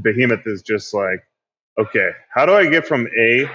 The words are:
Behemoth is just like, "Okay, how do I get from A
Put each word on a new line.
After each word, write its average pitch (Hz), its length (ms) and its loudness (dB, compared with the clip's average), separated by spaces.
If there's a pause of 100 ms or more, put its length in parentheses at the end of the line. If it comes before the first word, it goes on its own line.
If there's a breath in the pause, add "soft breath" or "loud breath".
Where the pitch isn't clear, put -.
Behemoth 113 460 0
is 101 160 -6
just 107 280 -6
like, 95 280 -4 (600)
"Okay, 107 300 -2 (240)
how 135 120 2
do 180 80 4
I 196 140 6
get 156 180 0
from 120 220 -2 (120)
A 120 360 2